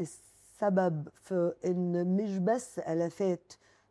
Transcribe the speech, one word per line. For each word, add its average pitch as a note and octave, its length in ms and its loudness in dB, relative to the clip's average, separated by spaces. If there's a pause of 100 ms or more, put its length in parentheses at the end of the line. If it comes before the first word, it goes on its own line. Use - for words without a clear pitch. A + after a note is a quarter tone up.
السبب F3+ 1120 -2
في F3 400 0 (100)
إن F3+ 520 0
مش G3+ 220 -2
بس A3 400 -2
آلافات E3+ 760 -2 (380)